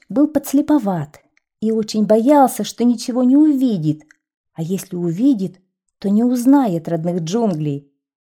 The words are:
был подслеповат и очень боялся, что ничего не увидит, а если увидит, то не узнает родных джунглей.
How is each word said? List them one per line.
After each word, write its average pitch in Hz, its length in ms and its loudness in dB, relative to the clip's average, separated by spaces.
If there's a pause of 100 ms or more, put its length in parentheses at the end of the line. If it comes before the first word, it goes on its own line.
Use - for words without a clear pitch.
был 269 200 0
подслеповат 277 920 -2 (400)
и 220 120 -2
очень 214 340 -2
боялся, 226 560 4
что - 220 -6
ничего 240 400 0
не 254 120 4
увидит, 247 680 0 (500)
а 160 80 -10
если 180 320 -8
увидит, 185 680 -2 (380)
то 202 120 -6
не 208 120 2
узнает 247 640 2
родных 170 360 -4
джунглей. 156 680 -4 (340)